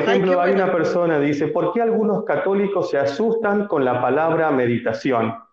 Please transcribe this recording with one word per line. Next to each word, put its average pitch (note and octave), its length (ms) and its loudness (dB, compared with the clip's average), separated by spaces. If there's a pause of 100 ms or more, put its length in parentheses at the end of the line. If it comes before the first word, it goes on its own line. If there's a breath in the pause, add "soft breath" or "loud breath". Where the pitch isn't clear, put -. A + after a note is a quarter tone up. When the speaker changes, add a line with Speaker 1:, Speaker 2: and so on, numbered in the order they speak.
Speaker 1:
Ay, - 0 -
Speaker 2:
ejemplo, F#3+ 300 2
Speaker 1:
qué - 60 2
Speaker 2:
hay F3+ 120 2
Speaker 1:
bueno. F#3+ 120 2
Speaker 2:
una F3+ 80 0
persona, E3 460 0
dice, D3 300 0
"¿Por - 240 -2
qué A#3 100 0
algunos A3 420 0
católicos F#3+ 640 0
se - 80 0
asustan G#3 680 0
con D3+ 180 0
la B2+ 160 0
palabra D#3 520 0
meditación?". A#2 800 0 (180)